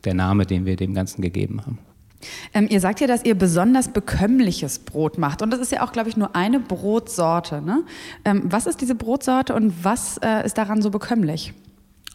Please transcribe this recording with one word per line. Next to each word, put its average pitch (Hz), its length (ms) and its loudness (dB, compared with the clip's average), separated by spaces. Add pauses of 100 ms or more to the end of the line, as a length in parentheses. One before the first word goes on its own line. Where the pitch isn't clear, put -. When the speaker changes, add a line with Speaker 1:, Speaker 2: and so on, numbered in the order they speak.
Speaker 1:
der 95 100 0
Name, 95 320 2
den 92 180 0
wir 92 120 0
dem 92 180 -2
Ganzen 92 260 -4
gegeben 98 400 -4
haben. 107 180 -8 (760)
Speaker 2:
Ähm, 208 160 4
ihr 202 100 4
sagt 190 200 0
ja, 285 60 4
dass 247 200 2
ihr 226 80 4
besonders 190 540 4
bekömmliches 202 920 2
Brot 151 400 -2
macht. 151 240 -2
Und 220 80 0
das 247 100 0
ist 247 100 -4
ja - 140 -2
auch, - 80 -4
glaub 226 140 -2
ich, 226 100 -6
nur 208 180 0
eine 214 260 2
Brotsorte, 175 1000 -2
ne? 202 220 0 (420)
Ähm, 202 220 2
was 196 200 0
ist 339 140 -2
diese 254 140 0
Brotsorte 254 600 0
und 190 300 0
was, 214 400 -2
äh, 220 220 0
ist 208 100 -4
daran 214 240 0
so 208 80 2
bekömmlich? 196 640 -2 (640)